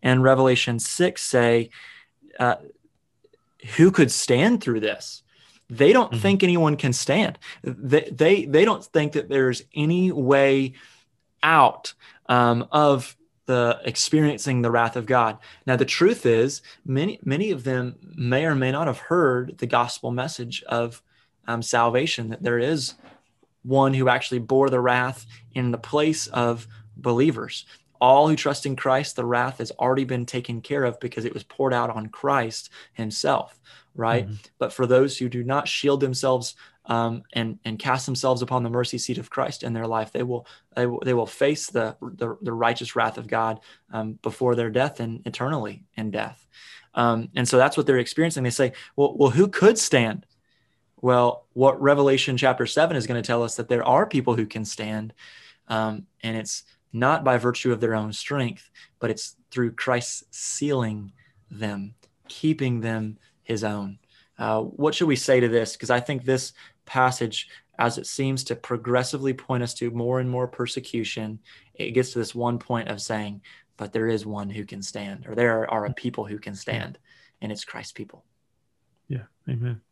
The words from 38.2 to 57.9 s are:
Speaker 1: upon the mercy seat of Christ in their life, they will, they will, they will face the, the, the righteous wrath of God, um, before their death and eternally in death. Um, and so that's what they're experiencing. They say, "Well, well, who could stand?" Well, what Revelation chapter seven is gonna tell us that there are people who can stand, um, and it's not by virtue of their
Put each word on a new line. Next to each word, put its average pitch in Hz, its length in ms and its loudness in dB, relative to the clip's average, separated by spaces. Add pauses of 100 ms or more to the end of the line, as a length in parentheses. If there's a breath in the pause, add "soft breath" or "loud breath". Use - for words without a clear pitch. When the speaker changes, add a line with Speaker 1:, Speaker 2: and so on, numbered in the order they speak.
Speaker 1:
upon 123 220 -2
the 117 60 -4
mercy 120 280 -4
seat 120 200 -6
of 117 120 -12
Christ - 340 -6
in 123 80 -6
their 113 160 -6
life, 113 240 -4
they - 120 -4
will, 123 220 -8 (300 loud breath)
they 123 100 0
will, 123 140 -4
they 127 140 0
will 117 120 2
face 143 420 -2
the, 110 340 -4
the, 117 400 -8
the 165 100 -6
righteous 117 420 -2
wrath 113 240 -2
of 117 100 -12
God, 113 340 -2 (320 soft breath)
um, 110 280 -8
before 120 340 -2
their 117 140 -2
death 127 300 -2
and 113 260 -8
eternally 120 600 -6 (100)
in 107 160 -6
death. 107 340 -8 (480 loud breath)
Um, 117 420 0
and 123 120 0
so 131 100 2
that's 135 200 4
what 147 80 0
they're 135 140 4
experiencing. 151 440 -2
They 123 60 0
say, 127 240 0 (240 loud breath)
"Well, 143 180 2
well, 139 140 6
who 156 180 4
could 208 300 4
stand?" 117 480 0 (760)
Well, 123 540 2
what 131 280 4
Revelation 139 540 4
chapter 127 300 0
seven 160 320 0
is 110 100 -4
gonna 120 140 -4
tell 120 220 -2
us 113 120 -6
that 117 140 -8
there 120 180 0
are 143 180 4
people 127 300 0
who 113 100 -2
can 107 200 -10
stand, 107 480 -8 (560 loud breath)
um, 110 360 -4 (160)
and 113 140 -6
it's - 300 -10 (260 soft breath)
not 135 320 0
by 127 140 2
virtue 123 340 -2
of 113 80 -2
their 113 160 0